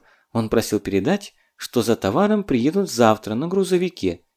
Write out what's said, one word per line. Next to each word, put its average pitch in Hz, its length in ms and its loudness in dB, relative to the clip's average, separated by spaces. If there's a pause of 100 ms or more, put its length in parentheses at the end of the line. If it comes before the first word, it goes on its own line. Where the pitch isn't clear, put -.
(320)
Он 110 180 -2
просил 107 300 0
передать, 101 540 -2 (220)
что - 260 -2
за 110 140 2
товаром 196 480 0
приедут 151 460 0
завтра 110 440 2
на 135 140 -4
грузовике 175 800 -2 (120)